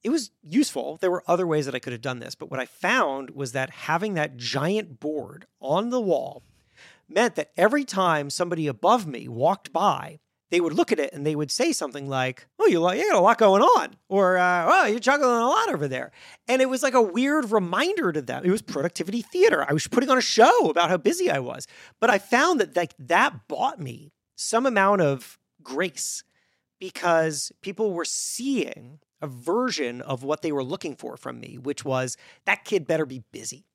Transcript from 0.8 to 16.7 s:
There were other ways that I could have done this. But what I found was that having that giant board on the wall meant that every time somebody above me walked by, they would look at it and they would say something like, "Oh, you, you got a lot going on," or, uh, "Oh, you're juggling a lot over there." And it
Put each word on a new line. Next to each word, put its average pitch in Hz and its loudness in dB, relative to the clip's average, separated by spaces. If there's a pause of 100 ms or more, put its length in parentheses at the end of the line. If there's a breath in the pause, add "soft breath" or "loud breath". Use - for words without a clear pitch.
There 185 2
were 180 -2
other 175 2
ways 151 0
that 135 -8
I 127 -4
could 127 -10
have 117 -10
done 127 -6
this. - -14
But 139 -14
what 131 -6
I 123 -6
found 170 -2
was 135 -8
that 131 -4
having 185 -4
that 147 -4
giant 147 -4
board 147 -10 (140)
on 180 -2
the 254 0
wall 139 -2 (640 soft breath)
meant 208 2
that - -6
every 233 2
time 165 0
somebody 170 -4
above 180 0
me 123 -12
walked 131 -2
by, 160 -2 (300)
they 175 4
would 165 0
look 240 0
at 170 0
it 135 -4
and 143 -6
they 156 0
would 147 -4
say 302 0
something 139 -6
like, 131 -4 (140)
"Oh, 440 4
you, 180 6 (120)
you 381 0
got 254 4
a - 4
lot 190 6
going 202 6
on," 311 4 (120)
or, 185 2
uh, 180 2
"Oh, 330 4
you're 220 -2
juggling 269 2
a 233 2
lot 415 2
over 147 -2
there." 127 -8 (340 loud breath)
And 262 2
it 262 2